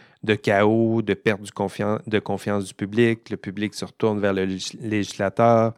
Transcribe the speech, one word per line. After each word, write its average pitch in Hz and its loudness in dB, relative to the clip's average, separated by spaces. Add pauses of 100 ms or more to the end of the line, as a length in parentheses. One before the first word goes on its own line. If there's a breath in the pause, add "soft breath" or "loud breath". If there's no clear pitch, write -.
(220 soft breath)
de 107 2
chaos, 113 2
de 104 0
perte 104 0
du 101 -16
confian-, 104 -4
de 107 0
confiance 101 -4
du 92 -14
public. 113 0
Le 104 -6
public 101 -8
se - -10
retourne 107 -2
vers 101 0
le 95 0
lég-, 95 -8
législateur. 113 2